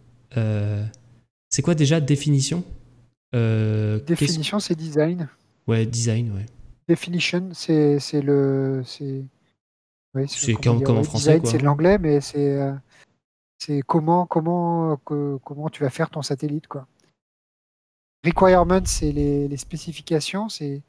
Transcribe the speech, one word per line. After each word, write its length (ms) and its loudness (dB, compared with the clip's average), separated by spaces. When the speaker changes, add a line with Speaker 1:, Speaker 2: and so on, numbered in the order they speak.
Speaker 1:
Euh, 480 0
c'est 120 0
quoi 140 2
déjà 240 4
définition ? 640 0
Euh, 680 0
qu'est-ce 200 -2
Speaker 2:
Définition, 380 -2
c'est 160 -2
design. 540 -2
Speaker 1:
Ouais, 180 2
design, 460 -2
ouais. 140 -6
Speaker 2:
Definition, 640 -2
c'est, 480 2
c'est 200 -4
le, 640 0
c'est, 380 -10
oui, 120 -2
c'est 200 -6
Speaker 1:
C'est 80 2
Speaker 2:
comment 80 -4
Speaker 1:
comme, 160 4
Speaker 2:
dire, 80 0
Speaker 1:
comme 100 4
en 20 2
Speaker 2:
ouais, 60 2
Speaker 1:
français, 220 -4
Speaker 2:
design, 160 6
Speaker 1:
quoi. 100 0
Speaker 2:
c'est 60 0
de 60 0
l'anglais, 340 4
mais 220 2
c'est, 400 -2
euh, 120 -2
C'est 200 -2
comment, 440 2
comment, 800 0
que-, 400 -4
comment 240 -10
tu 160 -8
vas 60 0
faire 200 -4
ton 120 -8
satellite, 440 -6
quoi. 220 -12
Requirement, 600 6
c'est 280 -2
les, 360 0
les 80 -6
spécifications, 920 -6
c'est 400 -8